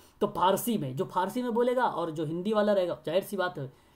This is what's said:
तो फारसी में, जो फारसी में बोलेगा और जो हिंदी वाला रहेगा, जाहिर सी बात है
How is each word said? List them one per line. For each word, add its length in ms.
तो 60
फारसी 520
में, 180
जो 80
फारसी 380
में 120
बोलेगा 300
और 260
जो 140
हिंदी 280
वाला 200
रहेगा, 340
जाहिर 160
सी 140
बात 220
है 140